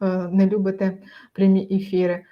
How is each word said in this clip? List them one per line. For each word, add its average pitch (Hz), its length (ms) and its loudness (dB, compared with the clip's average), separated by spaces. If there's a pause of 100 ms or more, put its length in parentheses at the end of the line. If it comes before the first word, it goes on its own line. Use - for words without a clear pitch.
е, 185 300 -4
не 190 160 4
любите 190 500 -2 (360)
прямі 190 380 2
ефіри. 185 600 -2